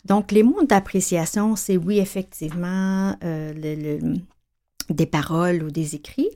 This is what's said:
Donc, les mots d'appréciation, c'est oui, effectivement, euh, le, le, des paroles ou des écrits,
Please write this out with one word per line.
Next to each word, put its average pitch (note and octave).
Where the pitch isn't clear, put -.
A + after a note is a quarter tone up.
Donc, G#3
les G#3
mots E4+
d'appréciation, G3
c'est F#3+
oui, F#3
effectivement, F#3+
euh, D#3
le, D#3
le, D3+
des D#3+
paroles E3
ou D#3
des D3+
écrits, C#4+